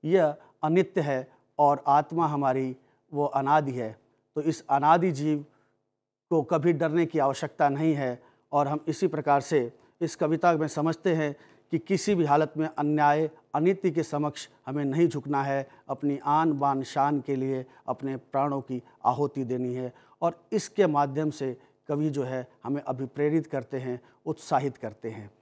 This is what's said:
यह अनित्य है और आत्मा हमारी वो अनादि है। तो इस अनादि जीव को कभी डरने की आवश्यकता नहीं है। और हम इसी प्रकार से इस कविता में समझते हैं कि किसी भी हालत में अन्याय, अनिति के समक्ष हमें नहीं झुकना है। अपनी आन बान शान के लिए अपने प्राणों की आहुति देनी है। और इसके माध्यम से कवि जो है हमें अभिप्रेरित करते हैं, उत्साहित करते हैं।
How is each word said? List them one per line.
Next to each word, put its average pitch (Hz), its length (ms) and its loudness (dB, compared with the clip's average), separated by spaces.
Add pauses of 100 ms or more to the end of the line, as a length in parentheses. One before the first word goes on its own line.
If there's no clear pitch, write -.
यह 156 300 4 (280)
अनित्य 170 380 2
है 135 300 -2 (280)
और 143 280 4
आत्मा 151 400 2
हमारी 135 500 -2 (360)
वो 147 120 0
अनादि 143 460 2
है। 117 280 -8 (360)
तो 151 60 -4
इस 156 260 -4
अनादि 160 440 4
जीव 147 340 -2 (840)
को 160 140 2
कभी 165 300 2
डरने 160 320 0
की 160 140 -4
आवश्यकता 143 500 0
नहीं 151 240 0
है। 131 300 -4 (280)
और 143 160 2
हम 151 200 -4
इसी 165 200 -2
प्रकार 147 340 2
से 127 300 0 (300)
इस 165 140 -4
कविता 165 380 2
में 156 140 0
समझते 160 480 -2
हैं 151 200 -2 (360)
कि 165 80 0
किसी 196 360 0
भी 170 100 2
हालत 147 320 2
में 156 200 -2
अन्याय, 147 520 2 (260)
अनिति 185 360 2
के 156 120 -2
समक्ष 147 460 -6 (160)
हमें 143 200 -4
नहीं 156 220 2
झुकना 139 360 -2
है। 139 260 -2 (200)
अपनी 139 360 -2
आन 156 280 2
बान 139 300 0
शान 143 360 0
के 135 160 -4
लिए 131 300 -4 (220)
अपने 135 300 -6
प्राणों 139 440 -2
की 127 220 -8 (220)
आहुति 135 380 0
देनी 123 300 -4
है। 127 200 -8 (280)
और 170 300 -2
इसके 202 360 0
माध्यम 143 420 0
से 131 280 -8 (300)
कवि 151 220 0
जो 139 140 -2
है 127 240 -6 (160)
हमें 139 180 -4
अभिप्रेरित 147 680 -2
करते 131 320 -6
हैं, 123 220 -6 (240)
उत्साहित 135 520 -2
करते 113 320 -10
हैं। 104 220 -14 (100)